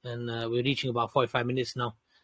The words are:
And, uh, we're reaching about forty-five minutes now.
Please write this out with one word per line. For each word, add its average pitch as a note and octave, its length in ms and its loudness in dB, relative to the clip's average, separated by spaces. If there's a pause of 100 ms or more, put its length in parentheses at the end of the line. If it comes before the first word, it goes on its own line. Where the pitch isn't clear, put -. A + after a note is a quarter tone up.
And, A#2+ 280 -6
uh, A#2 200 -4
we're A#2+ 120 2
reaching C3+ 260 0
about A#2 240 0
forty-five B2 320 2
minutes B2 320 -2
now. A#2+ 200 -2 (280)